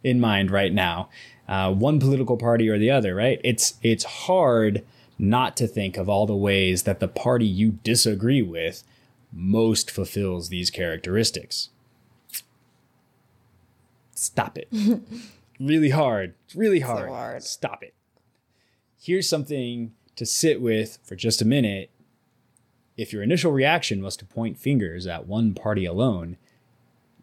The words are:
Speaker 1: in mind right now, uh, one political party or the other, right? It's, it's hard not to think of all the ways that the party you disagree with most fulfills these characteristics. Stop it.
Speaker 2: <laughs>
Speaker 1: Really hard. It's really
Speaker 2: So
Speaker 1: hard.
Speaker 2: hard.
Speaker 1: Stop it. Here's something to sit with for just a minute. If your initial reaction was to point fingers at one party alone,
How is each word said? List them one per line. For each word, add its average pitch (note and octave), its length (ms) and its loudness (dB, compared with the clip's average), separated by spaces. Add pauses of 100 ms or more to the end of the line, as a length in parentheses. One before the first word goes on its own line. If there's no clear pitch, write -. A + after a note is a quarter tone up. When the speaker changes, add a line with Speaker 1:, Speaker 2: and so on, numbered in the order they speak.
Speaker 1:
in B2+ 160 2
mind G2+ 320 2
right G2 220 2
now, F#2 380 -2 (360)
uh, F#2+ 280 0
one C3+ 260 2
political B2+ 380 2
party A#2 320 4
or G#2+ 80 2
the A2 120 4
other, G#2+ 240 2
right? A2+ 300 2
It's, - 380 0
it's A#2 220 2
hard A#2 800 2 (360)
not A#2 400 2
to A#2+ 80 0
think G2 320 -4
of F#2+ 100 -4
all G#2 180 2
the G#2 80 0
ways G2 500 2
that G2 160 0
the F#2+ 80 -2
party A#2+ 360 0
you G#2 280 2 (120)
disagree A#2 560 2
with E2 420 -4 (480)
most G#2+ 600 2
fulfills F2+ 580 -6
these F2+ 220 -4
characteristics. F2+ 1000 -4 (2500)
Stop - 440 -6
it. - 140 -14
Speaker 2:
<laughs> G#3+ 300 0 (580)
Speaker 1:
Really D3 300 2
hard. A#2 440 0 (120)
It's - 100 -18
really G3 240 2
Speaker 2:
So C3 60 -6
Speaker 1:
hard. A#2+ 220 -4
Speaker 2:
hard. B2 360 -10
Speaker 1:
Stop - 400 -10
it. - 100 -20 (1080)
Here's F#3 280 -2
something B2 640 -4 (240)
to A#2 100 -8
sit C#3+ 340 0
with A2 440 0
for - 100 -16
just A2 260 -2
a A#2 40 0
minute. A2 460 0 (1080)
If - 160 -8
your G#2 100 -6
initial D#3 300 2
reaction C3+ 500 0
was G2 140 -10
to - 80 -16
point A2+ 340 -8
fingers F#2 480 -2
at E2 220 -8
one G#2+ 260 0
party G2+ 300 -2
alone, F2+ 540 -2 (840)